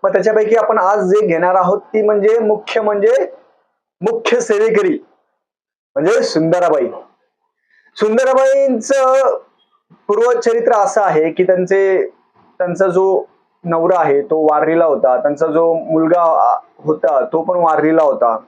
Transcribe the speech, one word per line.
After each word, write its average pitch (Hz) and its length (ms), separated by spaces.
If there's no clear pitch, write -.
मग - 100
त्याच्यापैकी 214 420
आपण 214 220
आज 202 320
जे 208 180
घेणार 175 280
आहोत 190 240
ती 214 80
म्हणजे 208 380
मुख्य, 214 420
म्हणजे 208 320
मुख्य 226 380
सेवेकरी 202 580
म्हणजे 185 280
सुंदराबाई. 165 640
सुंदराबाईंचं 262 1400
पूर्वचरित्र 233 680
असं 202 260
आहे 165 300
की 180 120
त्यांचे, 185 680
त्यांचा 180 280
जो 190 360
नवरा 170 360
आहे 143 220
तो 160 220
वारलेला 156 420
होता, 131 320
त्यांचा 147 300
जो 165 260
मुलगा 165 500
होता 151 340
तो 160 80
पण 180 160
वारलेला 160 460
होता. 120 340